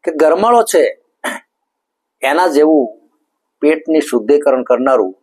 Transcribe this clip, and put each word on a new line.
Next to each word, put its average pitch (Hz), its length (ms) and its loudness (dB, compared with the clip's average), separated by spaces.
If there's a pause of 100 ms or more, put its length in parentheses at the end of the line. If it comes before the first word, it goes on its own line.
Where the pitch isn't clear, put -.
કે 175 80 -4
ગરમાળો 185 500 2
છે 170 200 0 (1400)
એના 160 260 0
જેવું 151 360 2 (760)
પેટની 156 380 0
શુદ્ધિકરણ 131 640 0
કરનારું 123 500 0 (100)